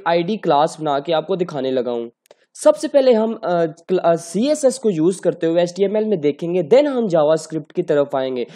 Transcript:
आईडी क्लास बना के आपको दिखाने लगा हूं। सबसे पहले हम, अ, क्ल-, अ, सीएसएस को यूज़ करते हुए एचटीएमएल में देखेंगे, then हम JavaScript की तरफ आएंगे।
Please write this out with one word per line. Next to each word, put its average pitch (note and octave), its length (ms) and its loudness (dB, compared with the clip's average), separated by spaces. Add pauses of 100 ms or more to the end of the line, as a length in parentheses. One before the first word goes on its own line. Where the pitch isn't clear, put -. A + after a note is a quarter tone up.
आईडी F3 280 0
क्लास D#3+ 440 2
बना D3 180 -2
के - 140 -4
आपको D#3+ 240 -2
दिखाने D3+ 340 -4
लगा B2+ 200 -2
हूं। A#2 180 -4 (460)
सबसे D4+ 340 0
पहले C4 240 4
हम, A3+ 200 0
अ, F3 320 -2
क्ल-, E3+ 400 -4
अ, E3+ 100 4
सीएसएस B3+ 640 -2
को A3 120 0
यूज़ F3 320 0
करते E3+ 240 -2
हुए E3+ 160 2
एचटीएमएल G3 420 0
में G3+ 160 -2
देखेंगे, E3 420 -2
then A#3+ 240 4
हम B3 220 -2
JavaScript D#3+ 680 0
की F3+ 60 0
तरफ C#3+ 340 0
आएंगे। C3 400 -4